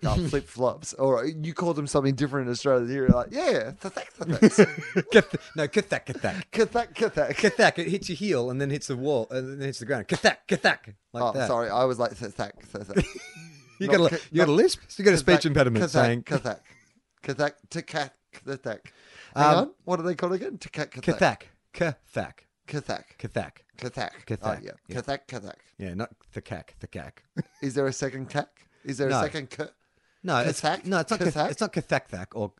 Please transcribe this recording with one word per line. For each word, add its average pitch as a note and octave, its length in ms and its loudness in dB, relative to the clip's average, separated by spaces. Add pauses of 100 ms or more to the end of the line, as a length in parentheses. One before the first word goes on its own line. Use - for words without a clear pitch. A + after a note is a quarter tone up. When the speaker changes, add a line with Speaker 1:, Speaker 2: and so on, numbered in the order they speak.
Speaker 1:
oh, - 100 2
Speaker 2:
<laughs> F3 140 0
Speaker 1:
flip C#3+ 200 -2
flops," A#2+ 460 -2
or C3+ 320 2
you D#3 260 -6
call E3+ 220 0
them D3 120 -4
something C#3 280 2
different C3+ 320 -2
in B2 60 -2
Australia, B2 420 2
you're B2+ 140 0
like, B2 220 6
"Yeah, D4 200 -2
yeah, B2+ 220 0
thathak, - 460 -12
thathaks." E3 380 4 (480)
Speaker 2:
<laughs> - 80 -12
Kath-, G3+ 240 6 (200)
no, D3+ 120 -2
Kathak - 380 -2
Kathak. G2+ 460 -6
Speaker 1:
Kathak, A3+ 420 0
Kathak. D3+ 420 0
Speaker 2:
Kathak, G3 420 4
it E3+ 100 -4
hits F#3+ 200 -4
your F3 80 -8
heel C3 340 0
and B2+ 100 -4
then C#3 100 -2
hits D3 160 -4
the C3+ 100 -4
wall C3 340 0
and C3 300 -8
then C3+ 60 -6
hits C3+ 140 -8
the A#2+ 60 -12
ground. B2 220 -4
Kathak, - 300 2 (100)
Kathak. D#3 460 0 (180)
Like A#2+ 100 -4
Speaker 1:
Oh, A#2 100 2
Speaker 2:
that. B2 160 -2
Speaker 1:
sorry, A#2 200 0
I A2+ 160 0
was B2+ 140 0
like, A#2 140 -2
"Thathak, G#2 400 -10 (200)
thathak." G2+ 380 -2
Speaker 2:
<laughs> - 60 -14 (640)
You G3 80 -4
Speaker 1:
Not G3+ 100 6
Speaker 2:
gotta, E3+ 180 4
Speaker 1:
ca-, D3+ 140 -6
Speaker 2:
you D3+ 80 0
gotta E3 140 6
Speaker 1:
not D#3 40 4
Speaker 2:
lisp? E4 240 4 (160)
You G3+ 80 0
got G3 100 8
a D#3+ 40 6
speech D#3 220 6
Speaker 1:
Kathak, - 60 -2
Speaker 2:
impediment C3+ 400 4
Speaker 1:
Kathak, - 40 0
Speaker 2:
saying A#2+ 320 2
Speaker 1:
Kathak. B2 380 -4 (640)
Kathak, C#3+ 280 -2 (180)
Takak, D3+ 400 -6 (220)
Kathak. B2+ 460 -10 (560)
Hang C#3+ 100 4
Speaker 2:
Um, D3+ 140 8
Speaker 1:
on, C#4 120 0 (140)
what F3+ 140 -2
are E3 60 -4
they F3 100 -2
called F3 200 -2
again? G3+ 240 -6
Takak, - 340 -10
Kathak. C3 500 0 (320)
Speaker 2:
Kathak. D#3+ 300 -2
Kathak. F#2 300 -8 (340)
Speaker 1:
Kathak. C3 360 -8 (140)
Speaker 2:
Kathak. G2 340 -8 (240)
Speaker 1:
Kathak. B2 340 -8 (160)
Speaker 2:
Kathak. A2 340 -4
Speaker 1:
Oh, - 20 -18
yeah. G2+ 80 -14 (160)
Speaker 2:
Yeah. F#2+ 140 -8
Speaker 1:
Kathak, C#3 260 -6
Kathak. G2+ 300 -12 (220)
Speaker 2:
Yeah, F#2+ 160 -10
not G#2+ 160 -8 (240)
the G#2+ 60 -10
cack, - 380 -14
the - 80 -16
cack. - 380 -16 (180)
<laughs> - 200 -14
Speaker 1:
Is C3+ 120 -4
there C3+ 140 2
a C3 40 -4
second C3 380 -8
cack? C#3+ 160 -4 (380)
Is C#3 140 -8
there C3+ 100 0
Speaker 2:
No. C3+ 100 2
Speaker 1:
a G#2+ 40 2
second C#3+ 280 -6
k? D3+ 140 -8 (580)
Speaker 2:
No, D#3+ 160 0
it's, - 220 -2
Speaker 1:
Kathak? E3 260 -2
Speaker 2:
no, F#3 140 0
it's D#3 100 -2
not G#3+ 80 -2
Kath-, E3+ 160 0
Speaker 1:
Kathak? D3+ 160 0
Speaker 2:
it's - 100 -6
not G3 120 -4
Kathak - 360 -4
Thak F#2 280 -12
or, G#2 240 -6